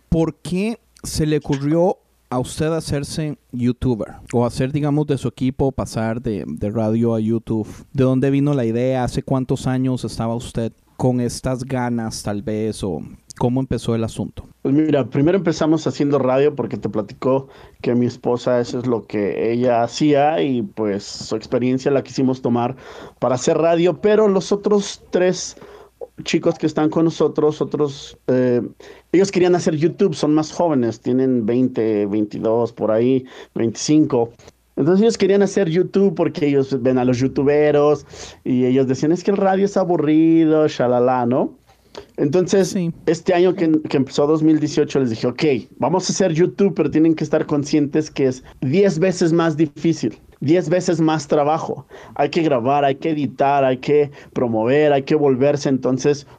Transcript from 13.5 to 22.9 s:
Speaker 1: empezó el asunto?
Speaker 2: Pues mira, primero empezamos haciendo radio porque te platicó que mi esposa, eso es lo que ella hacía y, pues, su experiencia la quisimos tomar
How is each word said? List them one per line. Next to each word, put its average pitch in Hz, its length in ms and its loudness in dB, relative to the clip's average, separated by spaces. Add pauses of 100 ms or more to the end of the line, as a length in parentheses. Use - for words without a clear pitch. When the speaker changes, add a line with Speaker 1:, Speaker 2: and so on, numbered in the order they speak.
Speaker 1:
empezó 120 340 -4
el 113 100 -2
asunto? - 400 -10 (180)
Speaker 2:
Pues 135 120 0
mira, 147 340 2
primero 160 300 2
empezamos 160 480 0
haciendo 143 320 0
radio 135 380 2
porque 113 200 -4
te 101 120 -8
platicó 127 600 -2 (320)
que 123 140 0
mi 123 120 2
esposa, 123 540 0
eso 123 200 -4
es 120 60 -6
lo 113 200 -2
que 107 460 -2
ella 120 300 2
hacía 147 600 2
y, 127 200 -2
pues, 101 420 -4
su - 320 -10
experiencia 127 560 -2
la 131 100 2
quisimos 131 400 -2
tomar 120 340 -2 (440)